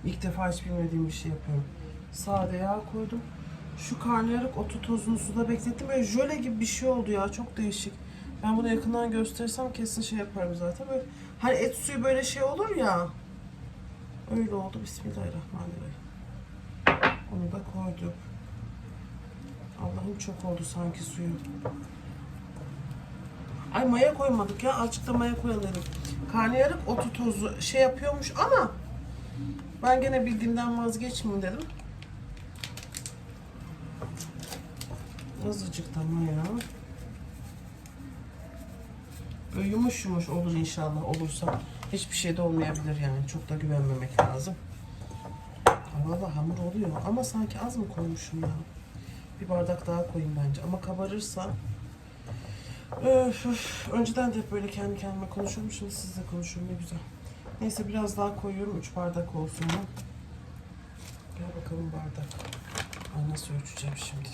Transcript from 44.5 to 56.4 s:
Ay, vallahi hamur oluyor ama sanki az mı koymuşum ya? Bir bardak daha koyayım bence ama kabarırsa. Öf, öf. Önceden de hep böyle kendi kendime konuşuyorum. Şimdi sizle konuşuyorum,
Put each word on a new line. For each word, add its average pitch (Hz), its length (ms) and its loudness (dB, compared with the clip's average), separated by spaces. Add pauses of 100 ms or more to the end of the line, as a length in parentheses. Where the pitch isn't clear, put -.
Ay, 151 420 4
vallahi 175 240 0
hamur 165 260 2
oluyor 180 320 0 (160)
ama 233 180 4
sanki - 360 0
az 247 160 -2
mı 208 120 -2
koymuşum 165 540 -2
ya? 160 60 2 (920)
Bir 180 80 -6
bardak 175 380 2
daha 170 260 0
koyayım 151 240 0 (100)
bence 139 160 0
ama 180 180 -2
kabarırsa. 190 720 -2 (1600)
Öf, 254 400 8
öf. - 460 0
Önceden 233 420 4
de 220 40 2
hep 208 140 -2
böyle 202 180 0
kendi 202 280 -2
kendime 196 300 -4
konuşuyorum. 208 440 -2
Şimdi 196 200 -6
sizle 185 380 -6
konuşuyorum, 175 420 -4